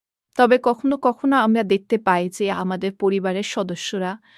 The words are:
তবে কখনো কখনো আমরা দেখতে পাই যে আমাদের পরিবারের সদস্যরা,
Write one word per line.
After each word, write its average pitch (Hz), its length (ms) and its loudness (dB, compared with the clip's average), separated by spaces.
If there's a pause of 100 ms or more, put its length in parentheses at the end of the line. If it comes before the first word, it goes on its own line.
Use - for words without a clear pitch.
(360)
তবে 247 260 4
কখনো 247 340 0
কখনো 277 400 0
আমরা 226 260 2
দেখতে 196 360 0
পাই 180 300 0
যে 196 220 -4
আমাদের 185 440 -4
পরিবারের 196 480 -2
সদস্যরা, 190 760 -6 (180)